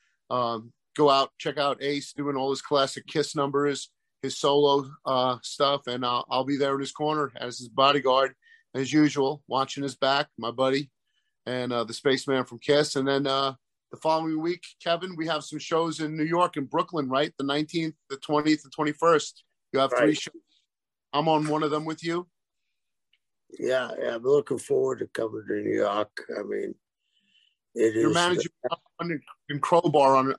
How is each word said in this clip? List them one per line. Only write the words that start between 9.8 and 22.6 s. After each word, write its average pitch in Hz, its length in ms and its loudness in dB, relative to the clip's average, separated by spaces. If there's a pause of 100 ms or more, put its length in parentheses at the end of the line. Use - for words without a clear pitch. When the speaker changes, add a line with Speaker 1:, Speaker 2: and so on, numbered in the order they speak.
Speaker 1:
his 131 140 -8
back, 139 400 2
my 117 140 -6
buddy, 135 380 0 (560)
and, 123 280 -4
uh, 117 100 0
the 113 100 -8
spaceman 131 520 0
from 120 140 -16
Kiss. 151 360 2
And 135 100 0
then, 139 220 0
uh, 135 280 0 (360)
the 123 60 -16
following 160 440 -2
week, 170 220 -6 (180)
Kevin, 175 360 -4
we 160 100 -6
have 151 160 -4
some 151 160 -12
shows 160 400 -2
in 156 160 -4
New 156 80 -2
York 170 320 0
and 135 140 -6
Brooklyn, 156 400 -2
right? 135 280 0
The 135 60 -6
nineteenth, 156 520 -2 (140)
the 139 60 -6
twentieth, 151 480 0
and 131 80 -20
twenty-first. 151 720 0 (300)
You 131 60 2
have 135 100 4
three 123 100 0
Speaker 2:
Right. - 180 4
Speaker 1:
shows. - 240 -12 (720)
I'm 151 160 2
on 156 220 2
one 156 140 0
of 147 80 0
them 151 120 -2
with 156 180 -8
you. 170 280 -6 (1300)